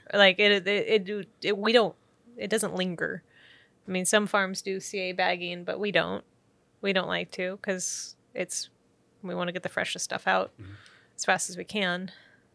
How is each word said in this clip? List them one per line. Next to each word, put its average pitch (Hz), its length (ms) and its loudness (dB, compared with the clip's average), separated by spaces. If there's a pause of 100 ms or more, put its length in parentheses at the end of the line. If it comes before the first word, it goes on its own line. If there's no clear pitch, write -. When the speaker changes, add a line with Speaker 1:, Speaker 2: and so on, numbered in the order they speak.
(140)
Speaker 1:
Like, 196 260 8
it, 202 280 4
it, 202 420 2
it, 208 180 -6 (140)
it, 202 160 0
we 208 140 0
don't, 226 240 4 (420)
it 208 120 -6
doesn't 208 260 0
linger. 175 480 -4 (640)
I 190 40 -8
mean, 185 140 -2
some 208 220 4
farms 190 340 0
do 190 180 -4
C 196 200 -8
A 185 120 -4
bagging, 180 520 -2
but 180 160 -6
we 202 120 -2
don't. 175 320 0 (580)
We 196 120 0
don't 185 140 0
like 175 240 -2
to 190 320 -6
'cause - 520 -6 (200)
it's, - 340 -6 (540)
we 180 100 -8
wanna 175 200 -4
get 180 100 -6
the 175 60 -4
freshest - 360 -4
stuff - 220 -6
out 190 240 2 (100)
Speaker 2:
Mm-hmm. 95 100 -16 (440)
Speaker 1:
as - 100 -8
fast 185 240 2
as 180 80 -14
we 185 60 -10
can. 185 480 -4 (440)